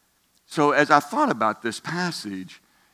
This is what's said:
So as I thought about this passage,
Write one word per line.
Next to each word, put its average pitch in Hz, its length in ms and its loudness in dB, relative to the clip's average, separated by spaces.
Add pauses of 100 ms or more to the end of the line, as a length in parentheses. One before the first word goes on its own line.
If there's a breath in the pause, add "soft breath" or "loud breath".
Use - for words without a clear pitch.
(460)
So 147 260 2
as 147 180 4
I 147 100 6
thought 262 300 -2
about 113 320 -2
this 113 180 -6
passage, 107 800 -8 (320)